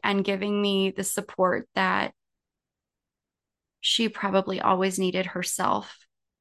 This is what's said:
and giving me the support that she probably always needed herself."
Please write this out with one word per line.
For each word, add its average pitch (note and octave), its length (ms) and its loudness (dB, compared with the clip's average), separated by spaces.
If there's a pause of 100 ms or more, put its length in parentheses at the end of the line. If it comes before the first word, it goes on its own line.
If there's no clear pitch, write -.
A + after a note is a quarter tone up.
and G3 200 2
giving G3+ 380 0
me F#3+ 300 2
the F#3+ 120 -6
support F#3+ 720 -2
that F#3 400 0 (1700)
she - 240 2
probably F#3+ 540 0
always F#3+ 380 2
needed F#3 260 0
herself." - 720 -2 (440)